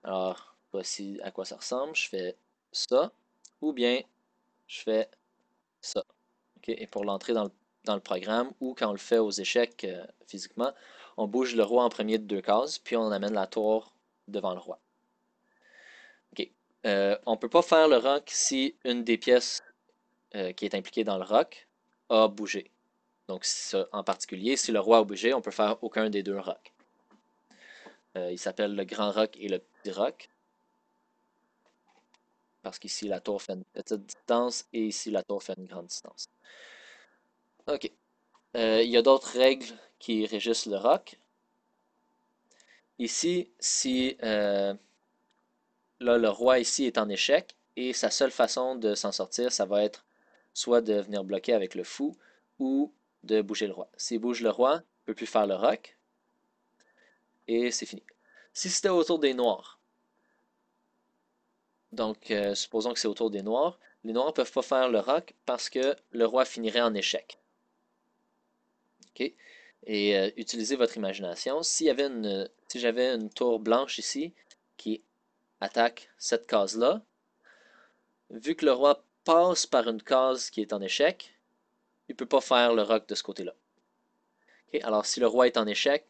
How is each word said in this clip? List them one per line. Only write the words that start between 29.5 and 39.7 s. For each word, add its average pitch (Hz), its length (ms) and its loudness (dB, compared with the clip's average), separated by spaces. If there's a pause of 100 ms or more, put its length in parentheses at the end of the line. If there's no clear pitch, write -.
petit - 320 -14
roc. 101 380 -4 (2250)
Parce - 180 -12
qu'ici, - 280 -10
la 95 120 -2
tour 101 220 -4
fait - 120 -8
une 92 120 -10
petite - 400 -8
distance 120 680 -2
et 113 120 -2
ici, 107 260 -6
la 95 120 -2
tour 101 180 -6
fait 95 160 -8
une 92 80 -16
grande 90 220 -16
distance. - 420 -16 (1400)
OK. - 240 -6 (680)
Euh, 113 260 4
il 120 60 2
y 117 80 6
a 117 40 8
d'autres 135 360 6
règles 131 300 4 (320)